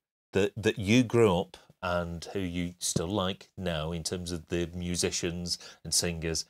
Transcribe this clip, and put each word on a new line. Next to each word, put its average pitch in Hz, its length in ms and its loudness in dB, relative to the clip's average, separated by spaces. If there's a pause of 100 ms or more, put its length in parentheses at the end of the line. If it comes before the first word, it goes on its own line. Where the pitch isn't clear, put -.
(320)
that, 98 240 4
that 107 240 0
you 113 240 6
grew 107 340 6
up - 180 -6 (240)
and 87 520 -2
who 98 80 -2
you 87 400 -4
still - 260 -2
like 95 500 -2
now 82 360 -4
in 85 100 -6
terms 87 300 -6
of 82 160 -8
the 85 260 0
musicians 87 840 -2 (260)
and 82 100 -4
singers 82 560 -2